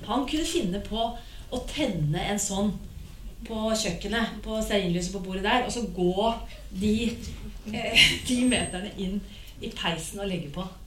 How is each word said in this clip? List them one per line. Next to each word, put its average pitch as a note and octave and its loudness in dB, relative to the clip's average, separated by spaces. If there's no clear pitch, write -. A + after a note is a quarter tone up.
Han B3+ 2
kunne D4+ 0
finne G#3 0
på A3+ 0
å B3+ -4
tenne F3+ 0
en G#3 0
sånn G3 0
på A3 -2
kjøkkenet, G#3+ 0
på A3 -2
stearinlyset F#3 2
på F#3+ -4
bordet F#3 -4
der, A#3+ 6
og - -2
så A#3 -2
gå F#3 4
de G#3 4
eh, A3+ 6
ti B3 4
meterne G3 2
inn G3 -2
i A#3 -6
peisen F3 -2
og G3+ -2
legge C#3+ -4
på. F3 -6